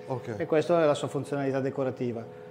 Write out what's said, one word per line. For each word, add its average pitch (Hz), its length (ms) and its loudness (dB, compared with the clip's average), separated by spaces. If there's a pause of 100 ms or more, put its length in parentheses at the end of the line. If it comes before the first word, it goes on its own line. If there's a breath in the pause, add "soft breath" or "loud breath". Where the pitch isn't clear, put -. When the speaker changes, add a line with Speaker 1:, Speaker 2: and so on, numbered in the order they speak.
Speaker 1:
Ok. 123 300 -6
Speaker 2:
E 156 100 -4
questa 165 340 4
è 156 60 6
la 147 80 6
sua 135 140 -4
funzionalità 139 500 -2
decorativa. 127 680 -2 (260 loud breath)